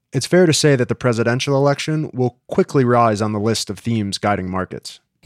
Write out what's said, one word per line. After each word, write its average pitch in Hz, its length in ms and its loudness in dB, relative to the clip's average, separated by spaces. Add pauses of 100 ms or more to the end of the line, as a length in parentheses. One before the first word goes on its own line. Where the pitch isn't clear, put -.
(140)
it's 135 140 -4
fair 180 180 4
to 160 80 4
say 147 220 4
that 120 140 0
the 117 60 -2
presidential 120 640 -2
election 143 560 -2
will 123 240 -2 (100)
quickly 147 380 0
rise 117 360 4
on 107 100 -2
the 107 80 -4
list 107 300 -2
of 95 100 -10
themes 107 400 -4
guiding 95 320 -2
markets. - 480 -8 (260)